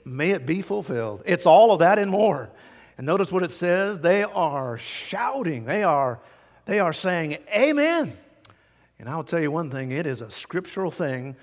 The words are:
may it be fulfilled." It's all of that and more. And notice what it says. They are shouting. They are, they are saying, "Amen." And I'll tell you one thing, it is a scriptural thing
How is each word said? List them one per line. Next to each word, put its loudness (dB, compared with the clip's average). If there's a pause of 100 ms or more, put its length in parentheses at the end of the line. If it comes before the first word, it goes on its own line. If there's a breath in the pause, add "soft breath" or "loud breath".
may -2
it -2
be -2
fulfilled." -6
It's 0
all 10
of 4
that 6
and 0
more. 0 (480 loud breath)
And -10
notice 0
what 0
it -4
says. -2
They 4
are -2
shouting. -6
They -2
are, 2 (460 soft breath)
they -2
are 0
saying, -4 (160)
"Amen." 2 (840 soft breath)
And -16
I'll -6
tell -2
you 0
one -4
thing, -8
it -4
is -6
a -14
scriptural -8
thing -6